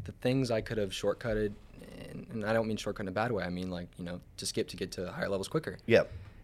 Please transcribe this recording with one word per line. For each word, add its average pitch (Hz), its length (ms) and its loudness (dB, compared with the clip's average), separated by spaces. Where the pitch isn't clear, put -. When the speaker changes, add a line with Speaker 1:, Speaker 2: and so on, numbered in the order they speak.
Speaker 1:
the 107 100 -8
things 127 380 2
I 110 120 2
could 107 160 -4
have 101 120 2
shortcutted, 104 640 0
and, - 200 -10
and 110 140 -4
I 107 80 2
don't 113 160 4
mean 110 80 0
shortcut 104 280 -4
in 95 40 -4
a 95 40 -2
bad 110 200 2
way. 95 120 0
I 90 60 -2
mean, 90 200 -2
like, 87 180 -6
you 90 60 -8
know, 87 160 -6
to 101 100 -6
skip 107 220 -2
to - 80 -10
get 90 160 -4
to 90 180 -4
higher 95 180 -2
levels 98 200 0
quicker. 156 380 -2
Speaker 2:
Yep. 110 240 8